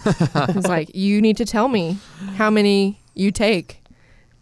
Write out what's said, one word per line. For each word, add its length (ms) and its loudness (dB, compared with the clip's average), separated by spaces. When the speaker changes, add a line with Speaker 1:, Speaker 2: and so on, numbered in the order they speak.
Speaker 1:
<laughs> 400 0
Speaker 2:
He's 140 -2
like, 280 -2
"You 260 2
need 160 4
to 80 -2
tell 220 0
me 300 -2
how 120 2
many 520 2
you 160 0
take." 480 -2